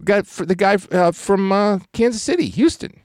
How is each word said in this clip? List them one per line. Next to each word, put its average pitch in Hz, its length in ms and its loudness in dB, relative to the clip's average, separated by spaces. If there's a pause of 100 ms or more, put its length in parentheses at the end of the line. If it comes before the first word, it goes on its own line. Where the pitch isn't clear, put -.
got 202 160 2
f-, 190 280 -6
the 185 80 0
guy, 196 220 2 (140)
uh, 175 200 2
from, 196 400 -2
uh, 202 280 0 (140)
Kansas 226 280 0
City, 311 280 -2
Houston, - 560 -2